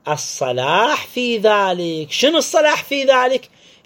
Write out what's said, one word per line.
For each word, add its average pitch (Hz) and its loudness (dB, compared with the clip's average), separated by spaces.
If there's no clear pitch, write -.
الصلاح 147 -2
في 240 -4
ذلك". 180 0
شنو 311 2
الصلاح 302 0
في 277 -4
ذلك؟ 254 2